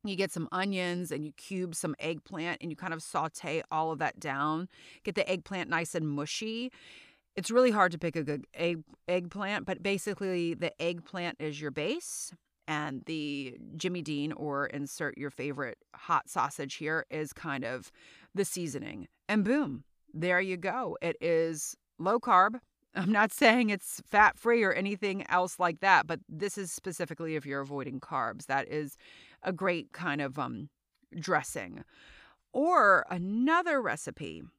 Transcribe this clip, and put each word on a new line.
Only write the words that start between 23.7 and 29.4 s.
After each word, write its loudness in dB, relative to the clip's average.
it's -6
fat-free 6
or 4
anything -2
else 0
like 2
that, 8
but -2
this -6
is -6
specifically -6
if -4
you're -2
avoiding -6
carbs. -4
That 0
is -6